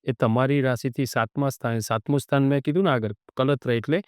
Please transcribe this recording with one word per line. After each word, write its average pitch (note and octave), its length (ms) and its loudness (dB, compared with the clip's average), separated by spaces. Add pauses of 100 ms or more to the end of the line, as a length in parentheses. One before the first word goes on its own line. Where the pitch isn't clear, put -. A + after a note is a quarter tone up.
એ C3 80 -2
તમારી B2+ 480 2
રાશિથી C3 460 -2
સાતમા C3+ 420 -2
સ્થાને, A#2 320 -4
સાતમું A#2 400 -2
સ્થાન C#3 220 0
મેં C#3 180 2
કીધું D#3+ 240 0
ને F3 60 2
આગળ, A2+ 220 -2 (240)
કલત્ર C3 340 0
એટલે C3 380 0